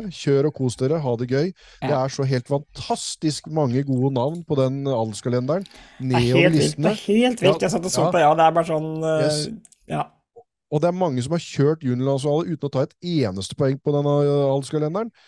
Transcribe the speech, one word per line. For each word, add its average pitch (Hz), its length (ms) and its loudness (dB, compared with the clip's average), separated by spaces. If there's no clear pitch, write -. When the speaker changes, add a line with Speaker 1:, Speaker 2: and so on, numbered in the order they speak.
Speaker 1:
Kjør 139 380 0
og 147 80 -2
kos 127 260 -2
dere. 139 180 0
Ha 127 180 -2
det 120 120 -6
gøy. 147 240 0
Det - 380 -10
Speaker 2:
Ja. 131 140 2
Speaker 1:
er 135 40 -4
så 139 180 -4
helt 131 220 -2
fantastisk - 1040 -6
mange 143 320 0
gode 135 300 0
navn 151 280 -2
på 156 140 -2
den 135 300 0
alderskalenderen. 123 800 -2
Speaker 2:
Det 127 160 -2
er - 20 4
Speaker 1:
Nedover 120 220 4
Speaker 2:
helt 170 140 4
vilt. 147 100 4
Speaker 1:
listene. - 180 -2
Speaker 2:
Det 214 100 2
er 208 200 -2
helt 240 280 2
vilt. 180 220 4
Speaker 1:
Ja, 185 60 0
Speaker 2:
Jeg - 20 2
satt 170 140 -2
og 185 80 -4
så 175 140 2
Speaker 1:
ja. 180 40 2
Speaker 2:
på, 180 80 2
ja, 151 160 6
det 165 60 2
er 160 120 6
bare 165 120 2
sånn, 160 400 -4
eh, 156 200 2
Speaker 1:
Yes. 151 240 0
Speaker 2:
ja. - 180 -4
Speaker 1:
Og 147 80 0
det 170 80 2
er 175 100 2
mange 135 240 0
som 135 100 -6
har 170 60 -2
kjørt 151 460 0
juniorlandsfinale 139 720 0
uten 143 120 -6
å - 40 -6
ta 131 80 0
et - 140 -2
eneste 110 500 -2
poeng 139 240 0
på 147 140 -2
denne, 143 320 2
eh, 143 260 2
alderskalenderen, 151 600 -4